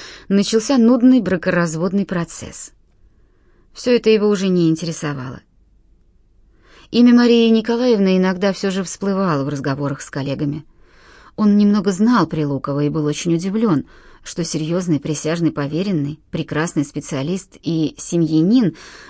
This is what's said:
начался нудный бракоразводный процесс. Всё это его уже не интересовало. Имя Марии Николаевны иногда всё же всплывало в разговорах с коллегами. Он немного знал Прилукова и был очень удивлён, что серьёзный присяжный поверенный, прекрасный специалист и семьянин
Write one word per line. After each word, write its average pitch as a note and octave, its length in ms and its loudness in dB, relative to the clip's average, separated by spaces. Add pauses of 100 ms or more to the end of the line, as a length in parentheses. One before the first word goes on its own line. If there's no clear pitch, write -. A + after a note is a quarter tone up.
(280)
начался G#3+ 480 0
нудный B3 440 6
бракоразводный F3+ 840 -2
процесс. - 680 -8 (1000)
Всё - 240 0
это A3+ 140 2
его G#3 180 4
уже G3 200 0
не F3 200 4
интересовало. D3+ 720 -4 (1500)
Имя A#3+ 240 6
Марии A#3 340 6
Николаевны A3+ 680 2
иногда F#3 360 0
всё G3 180 -4
же F#3+ 120 -4
всплывало F#3+ 600 -4
в C#3 40 -6
разговорах C#3+ 520 -6
с - 100 -16
коллегами. C#3+ 540 -6 (720)
Он G#3 200 2
немного G#3 360 2
знал G#3 340 2
Прилукова C#3+ 580 -4
и D3 40 0
был D3+ 160 -2
очень D3 300 -2
удивлён, F#3+ 520 -2 (360)
что - 220 -8
серьёзный E3 560 -2
присяжный D#3 520 -2
поверенный, D3+ 680 -4 (120)
прекрасный D#3+ 540 -4
специалист D3 760 -8
и D#3+ 340 -2
семьянин E3+ 800 2 (340)